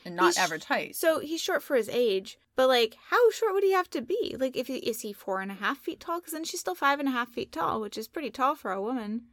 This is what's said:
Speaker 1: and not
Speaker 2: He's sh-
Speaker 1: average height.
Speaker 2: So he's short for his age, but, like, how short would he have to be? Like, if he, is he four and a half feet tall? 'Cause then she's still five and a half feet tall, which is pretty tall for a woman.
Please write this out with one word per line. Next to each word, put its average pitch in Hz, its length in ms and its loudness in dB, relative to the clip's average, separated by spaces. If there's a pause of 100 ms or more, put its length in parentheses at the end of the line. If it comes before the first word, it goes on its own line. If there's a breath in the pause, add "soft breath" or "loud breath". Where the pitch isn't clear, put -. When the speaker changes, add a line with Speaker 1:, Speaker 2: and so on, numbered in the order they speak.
Speaker 1:
and 175 100 -10
not 180 120 4
Speaker 2:
He's 175 80 4
sh- - 40 0
Speaker 1:
average 165 260 0
height. - 300 -2
Speaker 2:
So 320 240 2
he's 320 220 -6
short 359 220 -2
for 285 120 -2
his 220 140 2
age, 208 480 0 (180)
but, 262 140 6
like, 233 260 4 (140)
how 453 220 8
short 427 220 0
would 392 120 2
he 381 80 6
have 359 180 2
to 285 100 -2
be? 392 380 -4
Like, 262 160 -2
if 254 120 -2
he, 262 100 -4
is 226 240 -4
he 214 120 -8
four 190 280 -4
and 196 100 -6
a 190 40 -8
half 208 220 -2
feet - 220 -8
tall? 349 220 -4
'Cause 320 100 -14
then 320 140 -6
she's 339 160 -8
still 370 120 -4
five 285 260 2
and 277 100 0
a - 20 0
half 247 180 -2
feet - 220 -8
tall, - 300 -2
which 208 160 -8
is 220 100 -8
pretty 294 240 -6
tall 277 240 0
for 214 160 -6
a 196 100 -4
woman. 226 520 -4